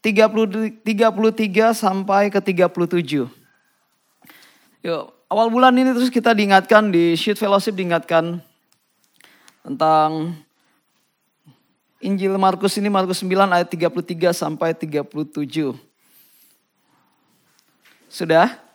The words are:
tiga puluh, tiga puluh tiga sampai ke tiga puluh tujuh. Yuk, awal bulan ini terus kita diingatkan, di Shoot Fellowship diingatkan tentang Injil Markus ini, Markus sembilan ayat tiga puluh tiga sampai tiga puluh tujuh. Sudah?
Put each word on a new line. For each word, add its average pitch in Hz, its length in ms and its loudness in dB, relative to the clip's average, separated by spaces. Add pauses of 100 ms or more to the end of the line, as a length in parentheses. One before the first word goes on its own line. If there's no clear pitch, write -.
tiga 220 320 2
puluh, 220 480 -2
tiga 220 320 0
puluh 220 240 0
tiga 220 400 0
sampai 196 560 0
ke 202 80 0
tiga 185 320 0
puluh 175 160 -2
tujuh. 151 400 -2 (1500)
Yuk, 165 220 -6 (260)
awal 226 240 0
bulan 254 240 6
ini 262 160 2
terus 247 160 0
kita 240 240 0
diingatkan, 208 560 4
di 170 240 2
Shoot 202 240 -2
Fellowship 202 400 0
diingatkan 170 640 -2 (1200)
tentang 156 720 0 (1600)
Injil 196 400 -4
Markus 190 400 0
ini, 202 160 -2
Markus 185 320 -2
sembilan 190 320 2
ayat 175 160 0
tiga 170 160 -2
puluh 170 160 -6
tiga 175 260 -2
sampai 165 460 -4
tiga 151 240 -6
puluh 147 240 -8
tujuh. 147 480 -6 (2250)
Sudah? 165 480 0 (220)